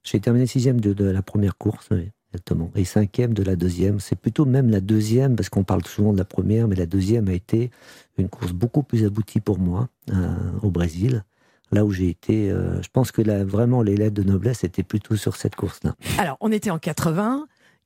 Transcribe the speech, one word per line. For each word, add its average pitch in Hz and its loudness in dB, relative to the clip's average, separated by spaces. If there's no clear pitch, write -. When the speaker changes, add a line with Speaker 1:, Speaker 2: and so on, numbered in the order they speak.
Speaker 1:
J'ai - -2
terminé 120 2
sixième 123 0
de, 101 2
de 101 0
la 95 0
première 101 -2
course, - -4
oui, 95 -2
exactement. 85 -4
Et 101 2
cinquième 107 0
de 101 0
la 95 0
deuxième. 90 0
C'est - -4
plutôt 117 0
même 131 4
la 104 2
deuxième, 110 2
parce 104 -2
qu'on 98 0
parle 92 0
souvent 107 0
de 101 2
la 87 0
première, 107 0
mais 101 2
la 90 0
deuxième 98 0
a 92 0
été 113 -2
une 92 0
course 90 -8
beaucoup 117 0
plus 113 0
aboutie 104 -2
pour 104 0
moi, 92 0
euh, 90 0
au 104 2
Brésil. 87 -2
Là 104 4
où 104 2
j'ai 92 0
été, 104 -2
euh, 92 -2
je - -14
pense 127 2
que 113 0
là, 104 2
vraiment, 120 2
les 101 2
lettres 104 2
de 101 -2
noblesse 98 0
étaient 90 -4
plutôt - -2
sur 98 -2
cette - -4
course-là. - -6
Speaker 2:
Alors, 147 -2
on 220 0
était 214 -2
en 165 -2
quatre-vingts, 208 -2